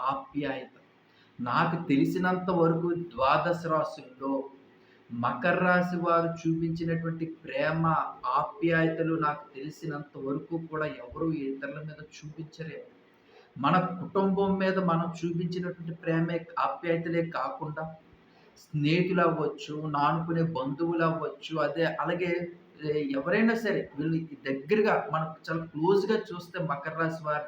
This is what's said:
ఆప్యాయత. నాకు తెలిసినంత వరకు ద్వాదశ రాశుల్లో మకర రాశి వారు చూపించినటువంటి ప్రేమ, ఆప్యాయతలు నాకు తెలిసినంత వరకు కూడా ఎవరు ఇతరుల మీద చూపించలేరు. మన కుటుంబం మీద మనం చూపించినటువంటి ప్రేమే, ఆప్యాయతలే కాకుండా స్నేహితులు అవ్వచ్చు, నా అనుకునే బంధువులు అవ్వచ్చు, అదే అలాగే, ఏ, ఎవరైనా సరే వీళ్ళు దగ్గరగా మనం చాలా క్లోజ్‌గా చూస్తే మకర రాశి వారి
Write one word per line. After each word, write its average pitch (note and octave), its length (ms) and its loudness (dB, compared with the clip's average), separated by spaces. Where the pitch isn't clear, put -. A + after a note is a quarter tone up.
ఆప్యాయత. C#3 680 -4
నాకు D3 440 2
తెలిసినంత F3+ 680 2
వరకు E3 380 4
ద్వాదశ D#3 600 2
రాశుల్లో C#3+ 640 -2
మకర B2+ 500 0
రాశి F3+ 380 4
వారు E3+ 380 2
చూపించినటువంటి E3 920 -2
ప్రేమ, D#3 480 0
ఆప్యాయతలు D#3+ 880 2
నాకు D3 240 -2
తెలిసినంత D3 640 -10
వరకు C#3 460 -6
కూడా D#3 240 -4
ఎవరు B2 300 -6
ఇతరుల C#3 420 -6
మీద D3+ 200 -12
చూపించలేరు. D#3 800 -14
మన C#3+ 200 2
కుటుంబం G3 640 2
మీద F#3+ 260 2
మనం E3 320 2
చూపించినటువంటి E3+ 800 -4
ప్రేమే, E3 420 0
ఆప్యాయతలే E3+ 720 0
కాకుండా D3+ 560 -6
స్నేహితులు F3 640 2
అవ్వచ్చు, D3+ 520 0
నా C#3+ 180 2
అనుకునే E3 460 2
బంధువులు E3 540 0
అవ్వచ్చు, E3 540 -2
అదే E3+ 260 2
అలాగే, F3 360 0
ఏ, D3+ 120 -2
ఎవరైనా G3+ 420 4
సరే F#3+ 340 0
వీళ్ళు D#3+ 280 0
దగ్గరగా D#3+ 500 2
మనం D#3+ 200 -2
చాలా E3 260 -4
క్లోజ్‌గా G3 580 2
చూస్తే F3+ 400 -10
మకర D#3 320 -4
రాశి D#3+ 280 -2
వారి D3 240 -2